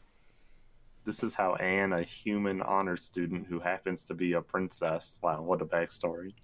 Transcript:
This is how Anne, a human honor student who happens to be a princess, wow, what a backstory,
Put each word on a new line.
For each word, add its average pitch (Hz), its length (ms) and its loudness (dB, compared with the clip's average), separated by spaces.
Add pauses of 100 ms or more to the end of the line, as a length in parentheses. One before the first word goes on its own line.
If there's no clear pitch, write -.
(1040)
This - 180 -2
is 113 120 -2
how 92 220 4
Anne, 95 360 2
a 85 100 2
human 104 600 -2
honor 95 340 2
student 87 500 -4
who 85 140 -4
happens 90 460 -2
to 92 80 -6
be 87 180 2
a 85 100 4
princess, 87 800 -2
wow, 80 180 2
what 87 220 2
a - 20 0
backstory, 85 800 -2